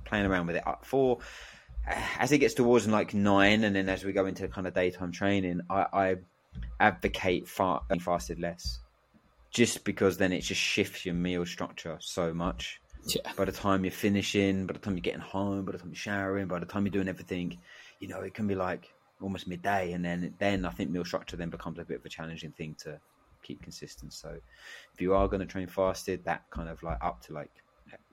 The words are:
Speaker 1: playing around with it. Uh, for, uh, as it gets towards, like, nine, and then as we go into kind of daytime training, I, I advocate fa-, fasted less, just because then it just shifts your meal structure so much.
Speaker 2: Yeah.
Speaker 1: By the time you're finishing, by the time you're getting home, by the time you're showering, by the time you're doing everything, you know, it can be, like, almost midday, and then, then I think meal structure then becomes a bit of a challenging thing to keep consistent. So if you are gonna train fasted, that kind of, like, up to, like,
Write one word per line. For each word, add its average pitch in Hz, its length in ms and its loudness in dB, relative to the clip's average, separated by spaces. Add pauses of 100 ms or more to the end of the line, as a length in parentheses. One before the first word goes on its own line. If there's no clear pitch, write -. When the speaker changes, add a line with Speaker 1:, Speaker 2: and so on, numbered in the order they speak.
Speaker 1:
playing 101 220 2
around 90 220 2
with 85 80 0
it. - 100 -4
Uh, - 160 -2
for, 127 360 2 (720)
uh, - 120 -2 (180)
as 127 140 2
it 147 60 8
gets 113 160 6
towards, 120 340 6
like, 104 260 2
nine, 101 500 8
and 101 120 4
then 95 120 2
as 95 160 0
we 98 80 -2
go 95 140 4
into 95 220 -4
kind 92 180 -6
of 90 80 -4
daytime 90 380 0
training, 92 560 2
I, 95 240 2
I 95 240 4 (640)
advocate 95 680 2
fa-, 90 320 2 (200)
fasted 87 380 -2
less, 85 420 -6 (680)
just - 340 2
because 95 340 2
then 92 140 4
it 85 80 0
just - 200 -4
shifts - 440 0
your 87 100 -2
meal 87 320 0
structure - 540 -8
so 85 320 -2
much. - 480 -4 (260)
Speaker 2:
Yeah. - 300 -4
Speaker 1:
By 98 80 2
the 95 80 0
time 98 320 2
you're 90 80 -2
finishing, 98 720 2
by - 60 -4
the 85 60 -12
time 101 160 -2
you're 87 80 -4
getting 85 180 -4
home, 98 460 -4
by 95 60 -4
the 92 60 -10
time 90 100 -14
you're 76 60 -12
showering, 98 520 -2
by 87 120 -2
the 85 60 -6
time 101 220 0
you're 95 60 0
doing 98 140 0
everything, 90 520 -4 (420)
you 95 80 -12
know, 92 140 -8
it 95 100 -8
can 107 140 -4
be, 98 80 0
like, 90 400 -4 (260)
almost 95 260 -6
midday, 90 460 -2
and 87 100 -4
then, 87 360 -4
then 101 260 0
I 85 60 -2
think 82 200 -4
meal 87 140 -2
structure - 320 -6
then 85 140 -6
becomes 82 280 -10
a 85 60 -10
bit 71 140 -8
of - 80 -18
a - 20 -16
challenging 80 440 -12
thing 78 260 -12
to 76 200 -14 (440)
keep - 180 -14
consistent. - 540 -16
So 78 240 -14 (560)
if - 80 -8
you 92 120 4
are 98 140 6
gonna 98 160 -2
train 92 220 -6
fasted, 92 580 -2
that - 240 -4
kind 82 220 -8
of, 80 120 -14
like, 82 200 -4
up 85 220 -4
to, 80 100 -14
like, 73 160 -12 (640)